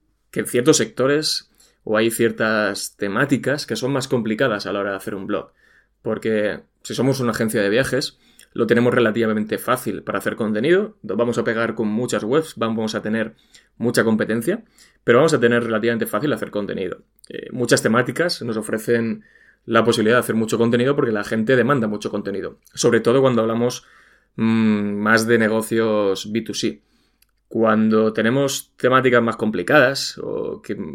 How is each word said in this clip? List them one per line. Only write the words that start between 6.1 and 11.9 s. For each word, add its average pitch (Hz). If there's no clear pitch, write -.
si 110
somos 127
una 120
agencia 110
de 101
viajes, 131
lo 113
tenemos 120
relativamente 110
fácil 117
para 101
hacer -
contenido. 143
Nos 101
vamos 120
a 117
pegar 113
con 113
muchas 110